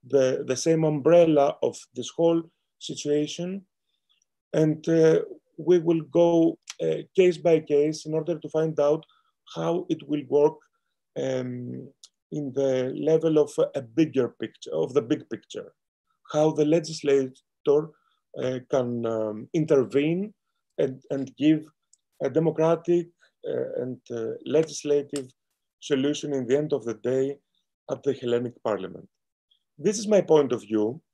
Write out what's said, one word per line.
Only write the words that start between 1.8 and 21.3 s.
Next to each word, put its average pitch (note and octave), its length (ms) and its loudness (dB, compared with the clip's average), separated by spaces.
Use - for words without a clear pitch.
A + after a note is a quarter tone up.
this B2+ 140 -10
whole E3 340 0
situation. D3+ 840 -6
And, D#3 340 0
uh, D#3+ 340 4
we E3+ 220 4
will E3 220 2
go, E3 560 2
uh, D#3+ 200 -2
case F3+ 220 4
by D#3+ 240 2
case D3+ 440 0
in D#3 80 -6
order D#3 240 -4
to D3+ 120 -12
find D#3+ 300 -2
out D3+ 260 2
how E3 340 -4
it D3 180 -4
will D3 200 -4
work, D3 300 2
um, B2+ 680 -6
in D3 200 -6
the C3 420 -2
level D#3 440 2
of C#3+ 120 2
a C#3 80 -6
bigger B2 460 0
picture, - 460 -12
of D3 200 -2
the C#3 80 2
big B2+ 280 -14
picture, - 440 -14
how D#3 180 2
the D3+ 140 0
legislator, D3+ 680 0
uh, B2+ 160 -4
can, A#2+ 360 -2
um, A2 480 -4
intervene D#3 800 0
and, C3 320 -4
and C3+ 280 -6